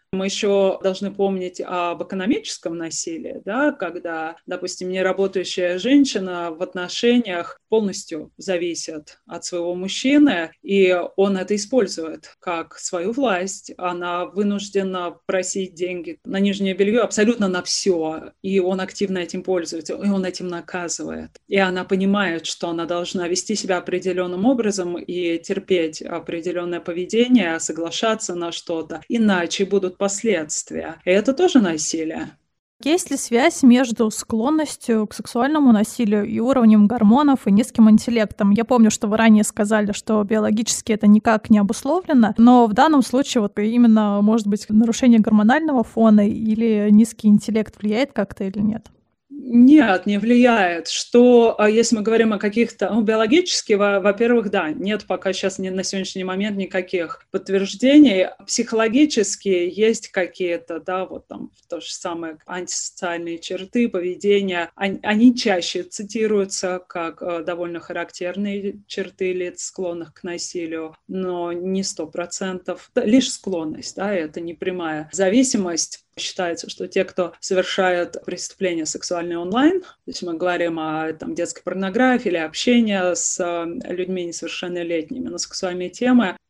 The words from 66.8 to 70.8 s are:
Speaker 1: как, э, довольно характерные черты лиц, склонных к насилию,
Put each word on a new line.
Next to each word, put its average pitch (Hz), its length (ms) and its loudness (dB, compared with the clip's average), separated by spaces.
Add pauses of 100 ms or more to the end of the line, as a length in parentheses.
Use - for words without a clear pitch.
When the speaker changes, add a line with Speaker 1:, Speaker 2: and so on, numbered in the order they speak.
Speaker 1:
как, 165 340 -8
э, 170 220 -6
довольно 170 360 -6
характерные 196 1080 -8
черты 185 460 -6
лиц, 180 300 -8
склонных 170 500 -10
к - 100 -20
насилию, 165 720 -10 (120)